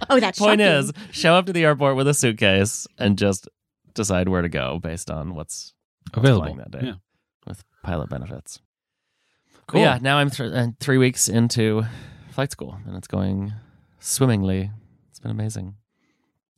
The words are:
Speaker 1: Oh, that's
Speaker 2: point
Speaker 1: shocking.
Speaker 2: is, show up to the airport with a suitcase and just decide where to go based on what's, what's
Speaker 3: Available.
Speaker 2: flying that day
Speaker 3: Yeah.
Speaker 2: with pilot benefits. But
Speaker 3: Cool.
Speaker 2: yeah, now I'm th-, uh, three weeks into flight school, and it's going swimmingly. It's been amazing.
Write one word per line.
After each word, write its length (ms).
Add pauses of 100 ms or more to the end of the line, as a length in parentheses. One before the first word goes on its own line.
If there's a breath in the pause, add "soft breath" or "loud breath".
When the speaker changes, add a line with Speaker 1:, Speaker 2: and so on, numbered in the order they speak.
(100)
Speaker 1:
Oh, 100
that's 180
Speaker 2:
point 220
Speaker 1:
shocking. 140 (100)
Speaker 2:
is, 80 (200 loud breath)
show 220
up 120
to 60
the 120
airport 320
with 120
a 60
suitcase 720 (120)
and 180
just 320 (460)
decide 340
where 140
to 60
go 320
based 300
on 240
what's, 380 (400)
what's 60
Speaker 3:
Available. 260
Speaker 2:
flying 140
that 140
day 160
Speaker 3:
Yeah. 60 (520)
Speaker 2:
with 180 (180)
pilot 280
benefits. 500 (960)
But 140
Speaker 3:
Cool. 120
Speaker 2:
yeah, 220
now 160
I'm 120
th-, 220
uh, 140 (140)
three 180
weeks 300
into 560 (480 loud breath)
flight 180
school, 260 (100)
and 100
it's 100
going 460 (480 soft breath)
swimmingly. 680 (400)
It's 100
been 100
amazing. 460 (800)